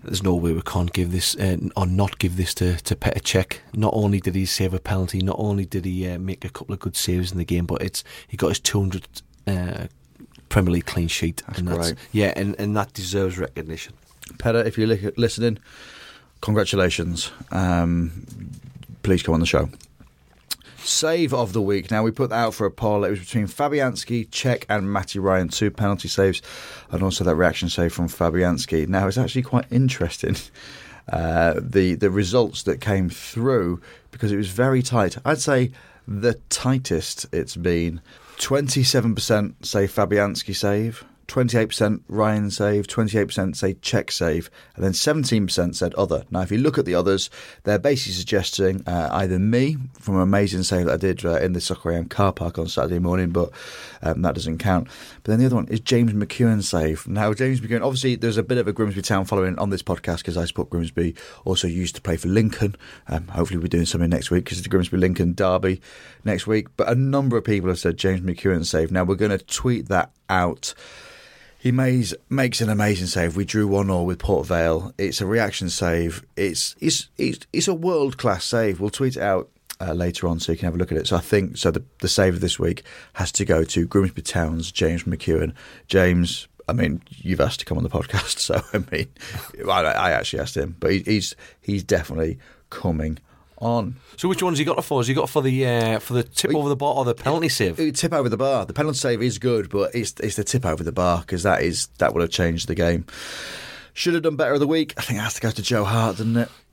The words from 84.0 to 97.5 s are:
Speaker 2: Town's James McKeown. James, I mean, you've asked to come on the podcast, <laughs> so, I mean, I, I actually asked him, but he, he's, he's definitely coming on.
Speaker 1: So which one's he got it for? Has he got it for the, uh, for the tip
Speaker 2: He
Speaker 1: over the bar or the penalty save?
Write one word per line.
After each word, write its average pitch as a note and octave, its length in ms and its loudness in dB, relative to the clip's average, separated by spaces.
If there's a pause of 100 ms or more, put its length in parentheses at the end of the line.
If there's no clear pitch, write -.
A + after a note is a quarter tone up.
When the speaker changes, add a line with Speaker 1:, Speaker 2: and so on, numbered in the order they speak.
Speaker 2:
Town's E2 480 -2
James E2 340 0
McKeown. D#2+ 500 0 (340)
James, F2+ 580 2 (220)
I - 40 0
mean, D#2+ 360 0
you've - 320 -4
asked C2+ 200 2
to - 60 -10
come D#2+ 120 -2
on D#2+ 60 0
the D#2 60 -2
podcast, - 480 -2
<laughs> - 0 -
so, - 240 0 (100)
I G2 120 0 (100)
mean, - 140 -2 (600)
I, F#2 140 4
I E2 300 2
actually - 280 -2
asked - 160 -6
him, D#2+ 220 -4
but E2 140 0
he, G2 80 2
he's, G#2 340 -2 (260)
he's G2+ 220 -4
definitely D#2+ 560 -2 (320)
coming D#2+ 480 -4 (400)
on. A#2 380 -2 (200)
Speaker 1:
So F3+ 120 -2
which F#3 140 0
one's F3 160 0
he D3+ 60 0
got C#3 140 0
it - 40 -2
for? C#3 180 0
Has A#2 80 0
he C3 60 0
got D3 100 2
it - 60 -6
for D3+ 120 2
the, C3 240 2
uh, A2+ 320 2
for - 160 -6
the B2 80 2
tip - 280 -2
Speaker 2:
He D#3 60 2
Speaker 1:
over C#3+ 120 0
the C#3+ 80 2
bar C#3+ 180 0
or C3 100 0
the A#2+ 100 2
penalty D#3+ 340 0
save? F#2 300 0